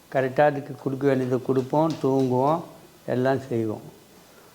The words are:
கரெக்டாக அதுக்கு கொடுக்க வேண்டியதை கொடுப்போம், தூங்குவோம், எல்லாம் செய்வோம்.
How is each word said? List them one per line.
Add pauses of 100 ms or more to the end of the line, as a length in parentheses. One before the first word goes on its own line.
(120)
கரெக்டாக
அதுக்கு (100)
கொடுக்க
வேண்டியதை
கொடுப்போம்,
தூங்குவோம், (460)
எல்லாம்
செய்வோம். (680)